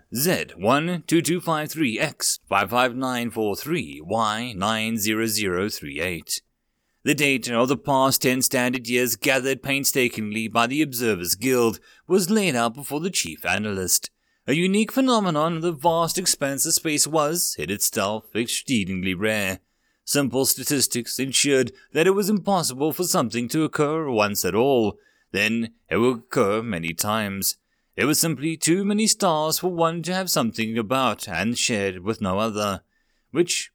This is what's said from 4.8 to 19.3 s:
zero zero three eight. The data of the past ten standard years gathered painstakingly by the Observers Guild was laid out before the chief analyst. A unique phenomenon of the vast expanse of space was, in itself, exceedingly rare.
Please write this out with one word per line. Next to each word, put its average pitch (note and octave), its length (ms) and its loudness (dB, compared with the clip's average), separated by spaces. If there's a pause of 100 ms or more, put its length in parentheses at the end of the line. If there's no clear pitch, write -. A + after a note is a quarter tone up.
zero G#2+ 300 0
zero G2+ 420 0
three C#2+ 300 -10
eight. E2+ 420 -6 (640)
The C3+ 100 2
data C3 420 0
of A#2+ 120 4
the C3+ 100 0
past C3+ 460 2
ten C3 180 2
standard B2 460 0
years B2 280 0
gathered C3+ 460 0
painstakingly A#2+ 840 -2
by A#2 180 2
the C3+ 160 0
Observers A#2 540 0
Guild A#2 440 2 (280)
was F3+ 240 2
laid G3 240 2
out A#2 180 2
before C#3 260 -6
the F3+ 120 -4
chief - 340 -6
analyst. F#2+ 640 -2 (380)
A B2+ 60 2
unique F#3+ 380 2
phenomenon F#3 640 2
of D#3+ 80 -6
the F3 80 0
vast E3 480 0
expanse C#3 480 -2
of E3 80 0
space D3+ 320 0
was, D#3 500 0
in D#2 140 -4
itself, G#2 540 -2 (100)
exceedingly F#2+ 800 -2
rare. G2+ 440 -2 (440)